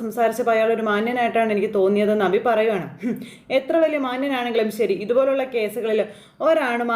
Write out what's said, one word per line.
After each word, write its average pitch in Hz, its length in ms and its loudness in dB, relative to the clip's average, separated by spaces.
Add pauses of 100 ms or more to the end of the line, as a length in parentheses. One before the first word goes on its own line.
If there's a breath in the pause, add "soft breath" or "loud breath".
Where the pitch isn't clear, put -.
സംസാരിച്ചപ്പോൾ 226 540 0
അയാൾ 220 220 2
ഒരു 220 120 -4
മാന്യനായിട്ടാണ് 226 680 0
എനിക്ക് 185 220 -2
തോന്നിയതെന്ന് 208 520 2
അഭി 196 100 2 (100)
പറയുവാണ്. 214 380 0 (160)
ഹും, 226 120 -4 (440 loud breath)
എത്ര 269 240 0
വലിയ 302 240 2
മാന്യനാണെങ്കിലും 247 720 -2
ശരി, 196 260 0
ഇതുപോലുള്ള 269 400 2 (100)
കേസുകളിൽ 214 460 -2 (460 loud breath)
ഒരാണും 240 480 0